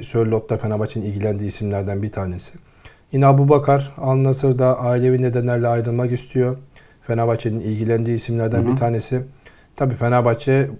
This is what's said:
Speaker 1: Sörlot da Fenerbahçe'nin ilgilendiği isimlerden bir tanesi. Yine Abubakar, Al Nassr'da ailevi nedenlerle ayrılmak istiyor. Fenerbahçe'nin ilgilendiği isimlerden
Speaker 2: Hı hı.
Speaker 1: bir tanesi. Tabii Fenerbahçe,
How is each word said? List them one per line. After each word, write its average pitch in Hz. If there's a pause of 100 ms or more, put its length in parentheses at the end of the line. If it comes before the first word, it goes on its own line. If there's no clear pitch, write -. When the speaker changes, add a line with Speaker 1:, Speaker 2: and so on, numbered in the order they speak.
Speaker 1:
Sörlot 113
da 117
Fenerbahçe'nin 107
ilgilendiği 104
isimlerden 98
bir 107
tanesi. 90 (600)
Yine 139
Abubakar, 139
Al 135
Nassr'da 131
ailevi 123
nedenlerle 120
ayrılmak 117
istiyor. 127 (460)
Fenerbahçe'nin 117
ilgilendiği 113
isimlerden 117
Speaker 2:
Hı 117
hı. 123
Speaker 1:
bir 135
tanesi. 117 (560)
Tabii 131
Fenerbahçe, 123